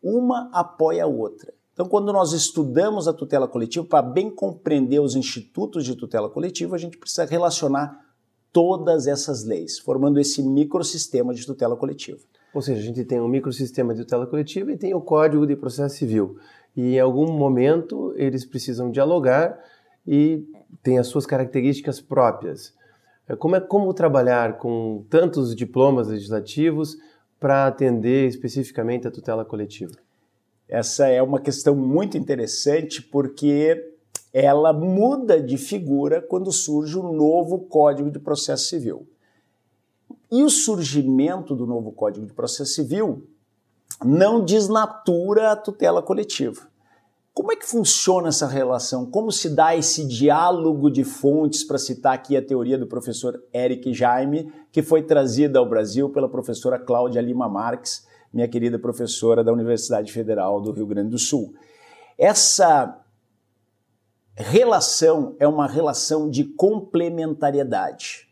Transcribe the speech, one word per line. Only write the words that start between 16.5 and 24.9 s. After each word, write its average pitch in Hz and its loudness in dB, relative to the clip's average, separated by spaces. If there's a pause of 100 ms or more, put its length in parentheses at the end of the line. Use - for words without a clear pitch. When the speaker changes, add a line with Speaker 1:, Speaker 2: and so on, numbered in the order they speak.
Speaker 2:
E, 127 0
em - 4
algum 131 2
momento, 143 2
eles 131 -2
precisam 123 -6
dialogar 139 2 (460)
e 151 2 (360)
têm 127 4
as 123 0
suas 139 -2
características 135 -2
próprias. - -2 (520)
É, 139 -6
como 160 0
é, 185 2
como 190 0
trabalhar 123 2
com 113 -4